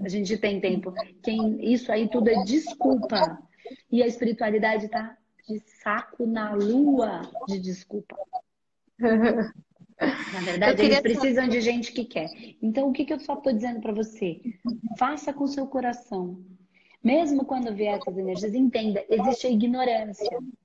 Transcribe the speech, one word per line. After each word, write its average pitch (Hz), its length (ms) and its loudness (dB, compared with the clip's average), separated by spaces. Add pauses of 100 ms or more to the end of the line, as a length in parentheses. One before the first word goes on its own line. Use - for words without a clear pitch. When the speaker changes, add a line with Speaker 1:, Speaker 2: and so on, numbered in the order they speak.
Speaker 1:
A 190 60 -4
gente 202 280 -2
tem 202 220 0
tempo. 185 340 -2 (300)
Quem, 220 480 0
isso 247 200 0
aí 220 180 2
tudo 233 200 2
é 226 140 4
desculpa. 214 960 0 (520)
E 240 120 4
a 233 40 4
espiritualidade 220 800 0
tá 220 280 -6 (300)
de 214 120 -6 (220)
saco 226 460 -4
na 214 260 -2
lua 220 680 2 (260)
de 196 120 -4
desculpa. 185 580 -10 (840)
Speaker 2:
<laughs> 226 640 2 (680)
Speaker 1:
Na 190 100 -6
verdade, 180 300 2
Speaker 2:
Eu - 40 4
queria 208 220 6
Speaker 1:
eles 285 40 2
precisam 247 460 2
de 240 140 2
gente 233 300 0
que 240 140 -4
quer. 160 240 -6 (320)
Então, 262 280 0
o 262 40 0
que 277 120 -2
que 311 80 -4
eu 294 60 -4
só 277 180 -6
tô 269 140 0
dizendo 233 300 -2
pra 220 120 -4
você? 202 480 -4 (560)
Faça 285 360 -2
com 277 140 -2
seu 269 200 -4
coração. 240 760 -6 (600)
Mesmo 277 420 4
quando 247 280 -4
vier 208 240 -2
essas 185 200 -6
energias, 190 360 -4
entenda: 226 560 2
existe 226 380 2
a - 20 2
ignorância. 233 880 0 (280)